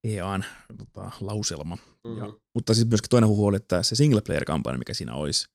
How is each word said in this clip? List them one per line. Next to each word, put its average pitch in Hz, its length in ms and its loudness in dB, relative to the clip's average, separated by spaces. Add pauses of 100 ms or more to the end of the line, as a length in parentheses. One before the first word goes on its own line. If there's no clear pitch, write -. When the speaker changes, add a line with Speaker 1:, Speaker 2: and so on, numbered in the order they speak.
Speaker 1:
E 107 180 -4
A:n, 95 220 -4 (340)
tota, - 340 -16 (100)
lauselma. 95 560 -6 (260)
Speaker 2:
Mm. 117 140 -10
Speaker 1:
Ja, 107 160 -10 (200)
mutta 117 200 2
siis 113 140 6
myöskin 113 220 2
toinen 117 200 6
huhu 104 160 4
oli, 101 120 4
että 90 260 0
se - 120 -2
single 127 260 4
player-kampanja, 67 560 -2
mikä - 160 -8
siinä 58 200 -8
olisi 71 420 -4